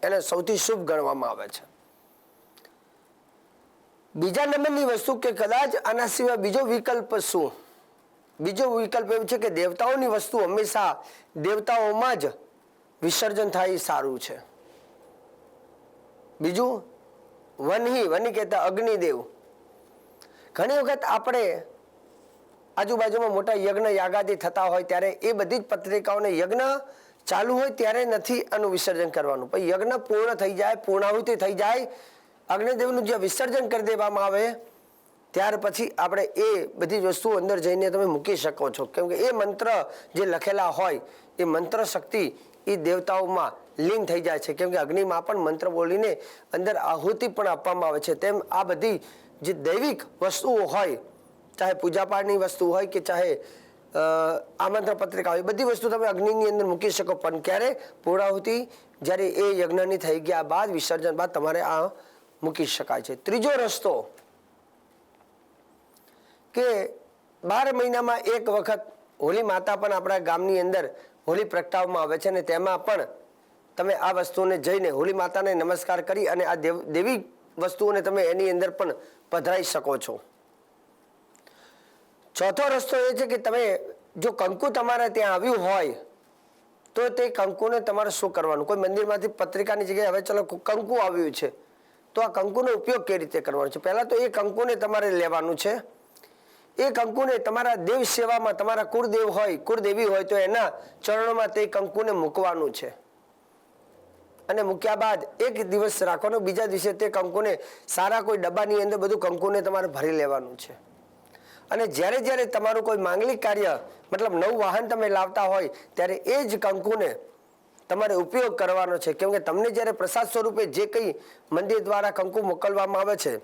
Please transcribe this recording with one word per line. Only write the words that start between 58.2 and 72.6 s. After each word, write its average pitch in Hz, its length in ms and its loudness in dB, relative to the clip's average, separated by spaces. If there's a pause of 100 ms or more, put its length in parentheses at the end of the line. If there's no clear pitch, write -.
જ્યારે 185 260 0
એ 196 300 2
યજ્ઞની 185 380 2
થઈ 165 240 0
ગયા 165 220 0
બાદ, 175 280 0
વિસર્જન 165 460 0
બાદ 175 160 -2
તમારે 160 280 0
આ 160 300 0 (520)
મૂકી 156 240 -2
શકાય 127 360 -4
છે. 131 140 -8
ત્રીજો 220 340 0
રસ્તો - 580 0 (2500)
કે 233 380 0 (520)
બાર 240 280 2
મહિનામાં 240 460 0
એક 226 300 0
વખત 208 320 0 (400)
હોલી 180 220 2
માતા 202 340 0
પણ 202 160 0
આપણા 190 260 0
ગામની 180 420 0
અંદર 180 300 0 (380)
હોલી 185 160 2
પ્રગટાવવામાં 180 580 0
આવે 156 160 0
છે 175 100 0
અને 185 140 0
તેમાં 180 420 0